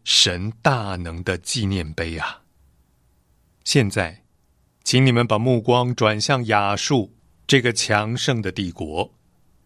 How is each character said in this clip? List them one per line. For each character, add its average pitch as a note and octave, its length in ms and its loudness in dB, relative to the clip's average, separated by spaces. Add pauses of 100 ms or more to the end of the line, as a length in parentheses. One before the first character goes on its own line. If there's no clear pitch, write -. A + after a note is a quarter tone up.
神 G2 480 2 (100)
大 A2 340 0
能 E2+ 260 -8
的 F2+ 140 -2
纪 G#2 300 -4
念 F#2 260 -2
碑 E2 260 -6
啊！ - 240 -10 (1200)
现 A#2+ 260 2
在， F#2 360 -4 (680)
请 C3 160 4
你 B2+ 60 4
们 A#2+ 120 4
把 G#2+ 140 0
目 A#2+ 240 0
光 B2 320 2
转 G#2+ 260 0
向 B2+ 260 0
亚 G#2 280 2
述， A2 400 0 (320)
这 C3+ 160 4
个 A#2+ 100 0
强 G#2+ 440 0
盛 A#2+ 260 -2
的 F#2+ 80 -4
帝 F2+ 220 -6
国。 D#2 420 -6 (520)